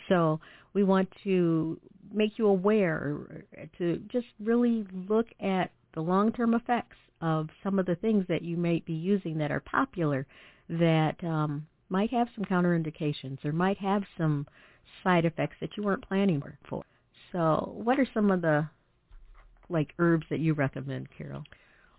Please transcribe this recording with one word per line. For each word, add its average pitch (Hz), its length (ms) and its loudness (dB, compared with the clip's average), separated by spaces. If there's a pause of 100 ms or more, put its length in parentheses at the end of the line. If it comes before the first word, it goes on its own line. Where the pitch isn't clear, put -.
So 165 320 2 (320)
we 202 100 2
want 190 260 2 (140)
to 165 560 0 (320)
make 214 260 0
you 220 100 2
aware, 180 1000 0 (320)
to 170 200 -2 (140)
just 247 160 -2 (140)
really 233 440 2 (220)
look 220 200 2 (120)
at 185 320 0 (220)
the 160 80 -6
long-term 220 540 2
effects - 420 -4 (240)
of 160 280 -2 (140)
some 196 160 0
of 185 60 0
the 180 100 0
things 208 320 0
that 165 140 -2
you 170 160 -6
might 170 260 0
be 165 100 -6
using 170 440 -2
that 147 140 -2
are 143 100 -4
popular 151 640 -2 (420)
that, 165 560 2
um, 151 420 -4 (220)
might 196 220 -2
have 240 260 0
some 208 80 -6
counterindications 160 1000 -2
or 147 80 -2
might 185 240 0
have 196 260 0 (140)
some 147 280 0 (580)
side 180 200 4
effects 160 380 -2
that - 160 -8
you 208 60 -6
weren't 196 220 -2
planning 190 360 0 (260)
for. 139 160 -8 (480)
So 165 440 0
what 240 240 0
are 254 80 2
some 208 240 2
of 180 100 2
the, 156 260 2 (1040)
like, 160 300 0
herbs 170 300 4
that 143 100 -2
you 160 140 2
recommend, 135 580 -4
Carol? 143 320 -12 (560)